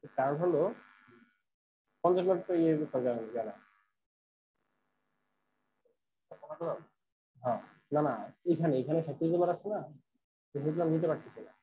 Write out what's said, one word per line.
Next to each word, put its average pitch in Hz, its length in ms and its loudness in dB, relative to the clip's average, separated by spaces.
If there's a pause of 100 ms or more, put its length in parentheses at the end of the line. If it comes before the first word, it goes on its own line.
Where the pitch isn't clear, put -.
(160)
কারণ 139 240 0
হলো 170 220 2 (1400)
পঞ্চাশ 180 220 4
মার্ক 180 200 2
তো 185 80 -2
ইয়ে 165 240 4
করতে 147 240 -2
যাবে 120 200 -2
না, 110 120 -10
যাবে 113 140 -4
না। 101 80 -12 (3750)
হ্যাঁ, 117 220 -2 (320)
না, 147 100 2
না, 143 120 2 (320)
এখানে, 160 320 2
এখানে 147 240 0
সাঁইত্রিশ 160 300 -2
নাম্বার 175 180 2
আছে 175 200 -4
না, 208 100 -2 (760)
সেগুলো 151 280 -2
আমি 160 100 2
নিতে 165 140 2
পারতেছি 117 340 -4
না। - 100 -18 (120)